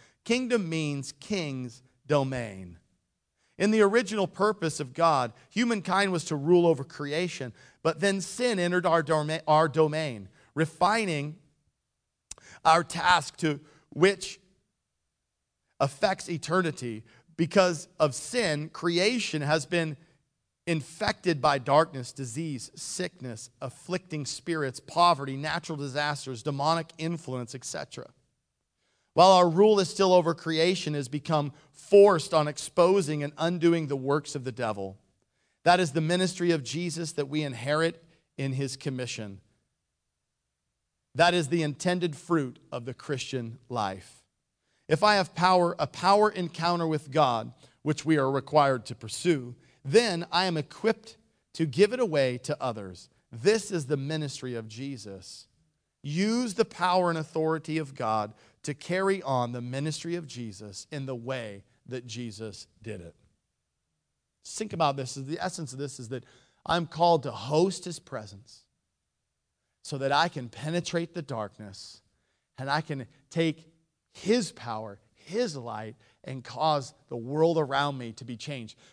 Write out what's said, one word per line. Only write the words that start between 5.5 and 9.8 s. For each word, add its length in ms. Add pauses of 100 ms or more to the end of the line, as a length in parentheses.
humankind 640
was 120
to 100
rule 320
over 160
creation, 680 (300)
but 180
then 200
sin 380
entered 280
our 160
doma-, 440
our 220
domain, 600 (260)